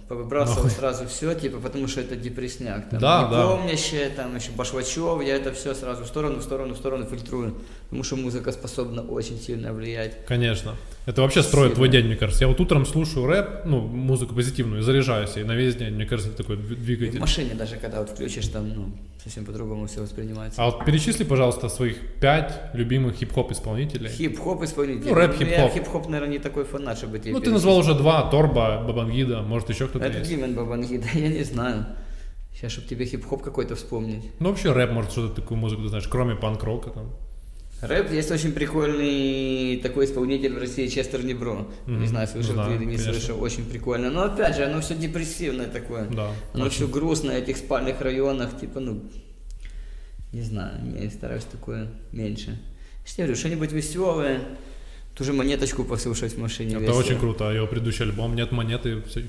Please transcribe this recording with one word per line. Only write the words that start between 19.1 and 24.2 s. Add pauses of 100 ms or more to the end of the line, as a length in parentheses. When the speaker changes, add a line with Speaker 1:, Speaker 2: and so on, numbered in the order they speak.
Speaker 1:
совсем
по-другому
все
воспринимается.
Speaker 2:
А
вот
перечисли,
пожалуйста,
своих (240)
пять (220)
любимых
хип-хоп
исполнителей.
Speaker 1:
Хип-хоп